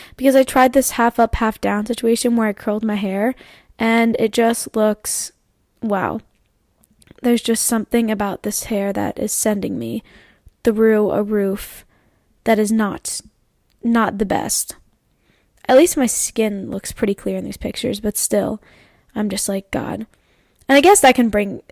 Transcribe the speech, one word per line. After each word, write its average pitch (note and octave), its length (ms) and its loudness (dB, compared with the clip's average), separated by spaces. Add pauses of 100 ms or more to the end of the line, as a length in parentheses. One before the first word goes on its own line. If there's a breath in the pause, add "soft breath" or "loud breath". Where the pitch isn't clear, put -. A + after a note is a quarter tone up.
(160 loud breath)
Because C4 200 4
I C4+ 60 6
tried B3+ 320 2
this C4+ 180 2
half A#3 280 0
up, A3+ 160 2
half A3 260 -2
down G3+ 240 -2
situation A#3 500 0
where A3 120 2
I G#3 60 -2
curled G#3+ 300 -4
my G#3+ 120 -2
hair, G3+ 400 -2 (420 soft breath)
and A3+ 400 2
it A3 160 0
just A#3 420 0
looks, - 560 -2 (520)
wow. G3+ 380 -2 (1000)
There's A#3+ 220 2
just - 240 -2
something A3+ 420 0
about G3+ 320 -4
this - 220 -6
hair G3+ 300 -4
that G3+ 260 -4
is G#3+ 120 -4
sending - 460 -2
me A#2 240 -6 (640 soft breath)
through A3 480 2
a - 100 0
roof G3+ 640 -4 (600)
that A3+ 120 2
is G#3+ 140 0
not, - 500 -4 (600)
not A#3 340 0
the G#3 80 -2
best. - 500 -4 (920)
At B3+ 60 6
least D#4+ 220 6
my C4+ 80 2
skin G#3 680 -4
looks - 220 -10
pretty G3+ 200 -2
clear F#3+ 220 -6
in F#3+ 80 -6
these G3+ 140 -12
pictures, G#3 420 -6
but G#3 160 -4
still, G#3 460 -2 (520 soft breath)
I'm G#3+ 140 -4
just G3 220 -6
like, G3 200 -6
"God." - 380 -6 (640)
And C4+ 80 6
I - 20 6
guess F4+ 220 6
that B3+ 140 6
can A#3+ 120 2
bring G3+ 340 -2 (100)